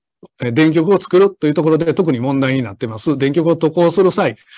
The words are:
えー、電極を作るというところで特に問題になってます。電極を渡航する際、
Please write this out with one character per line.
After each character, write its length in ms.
え 80
ー、 40
電 200
極 220
を 60
作 180
る 160
と 120
い 40
う 40
と 100
こ 60
ろ 80
で 160
特 180
に 80
問 180
題 160
に 80
な 100
っ 40
て 100
ま 120
す。 200
電 140
極 160
を 80
渡 160
航 180
す 120
る 100
際、 240